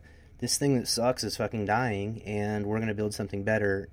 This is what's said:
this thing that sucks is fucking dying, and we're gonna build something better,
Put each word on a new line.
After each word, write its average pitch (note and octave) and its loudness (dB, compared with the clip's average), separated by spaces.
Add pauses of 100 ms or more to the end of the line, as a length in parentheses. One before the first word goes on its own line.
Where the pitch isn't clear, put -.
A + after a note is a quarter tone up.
(380)
this - 0
thing C#3+ 4
that A#2 -2
sucks A#2 2
is G#2 -4
fucking G#2+ -2
dying, A2 0
and G#2 -2
we're G#2+ 0
gonna A2 -2
build G#2 -2
something G2+ -4
better, G#2 2